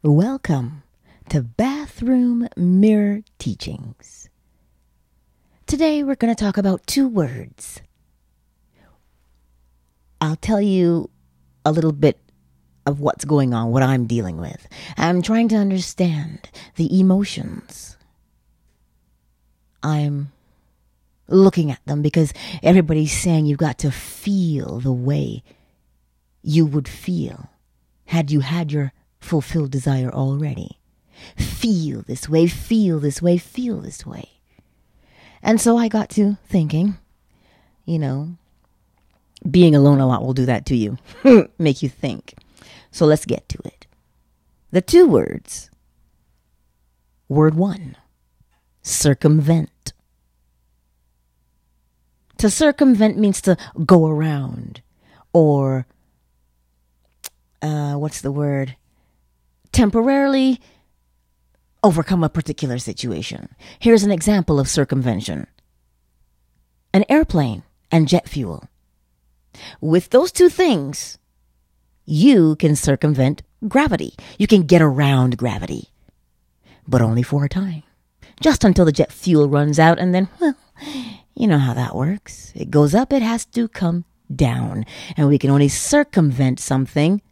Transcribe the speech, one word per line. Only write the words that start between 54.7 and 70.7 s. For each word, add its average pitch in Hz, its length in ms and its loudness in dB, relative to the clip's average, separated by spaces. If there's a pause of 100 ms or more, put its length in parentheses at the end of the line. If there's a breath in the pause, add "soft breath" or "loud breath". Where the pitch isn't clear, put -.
or, 139 540 2 (1700)
uh, 147 340 -6
what's 147 260 -8
the 139 120 -8
word? 139 440 -4 (960)
Temporarily 262 880 2 (1200 soft breath)
overcome 170 420 2
a 151 40 0
particular 143 500 -6
situation. 104 760 -10 (240 loud breath)
Here's 226 260 4
an 208 60 0
example 170 500 0
of 135 80 -2
circumvention. 120 800 -4 (1500)
An 196 140 4
airplane 175 540 0 (280)
and 160 180 4
jet 175 200 2
fuel. 101 400 -8 (1120 loud breath)
With 160 300 0
those 277 220 4
two 359 160 6
things, 185 720 -2 (840)